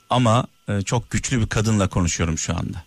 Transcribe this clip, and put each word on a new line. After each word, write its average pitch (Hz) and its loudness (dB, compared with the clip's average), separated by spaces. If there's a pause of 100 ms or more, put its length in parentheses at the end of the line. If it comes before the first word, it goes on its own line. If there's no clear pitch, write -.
ama, 120 4 (240)
e, 101 -2
çok 117 -2
güçlü 113 0
bir 104 0
kadınla 107 2
konuşuyorum 82 -2
şu - -4
anda. 85 -6